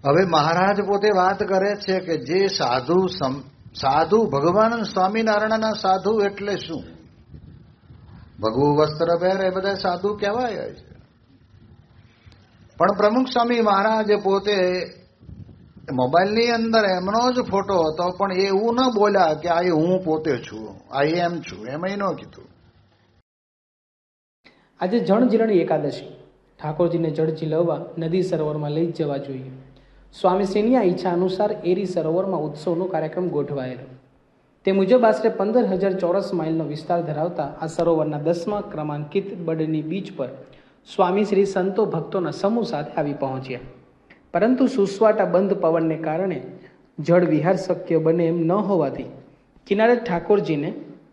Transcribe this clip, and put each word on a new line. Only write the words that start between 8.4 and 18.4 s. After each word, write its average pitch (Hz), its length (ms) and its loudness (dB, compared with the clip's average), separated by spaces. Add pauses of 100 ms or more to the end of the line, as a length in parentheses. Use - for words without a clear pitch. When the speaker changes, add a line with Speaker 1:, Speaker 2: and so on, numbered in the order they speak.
Speaker 1:
ભગવું 131 360 2
વસ્ત્ર 170 420 2
પહેરે 190 280 0
એ 185 40 2
બધા 190 240 -2
સાધુ 190 400 -2
કહેવાય 208 420 -2
છે. - 380 -12 (1800)
પણ 170 80 4 (120)
પ્રમુખ 220 280 2
સ્વામી 240 340 0
મહારાજે 208 560 2
પોતે 190 680 0 (1080)
મોબાઈલની 180 540 2
અંદર 226 380 2
એમનો 202 480 0
જ 240 180 -2
ફોટો 196 240 -2
હતો, 165 360 0
પણ 190 220 -2
એ 190 140 0